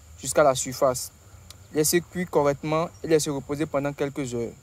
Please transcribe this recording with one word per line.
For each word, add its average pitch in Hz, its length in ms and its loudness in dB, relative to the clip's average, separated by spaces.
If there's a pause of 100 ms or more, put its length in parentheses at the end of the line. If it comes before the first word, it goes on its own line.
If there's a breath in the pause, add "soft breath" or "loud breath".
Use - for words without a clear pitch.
(160)
jusqu'à 147 280 2
la 135 100 6
surface. 131 560 -2 (640)
Laissez 156 260 2
cuire 180 300 -6
correctement 156 580 0 (140)
et 147 60 -8
laissez 156 220 4
reposer 143 360 -4
pendant 143 260 -2
quelques 139 400 -4
heures. 117 200 -4 (100)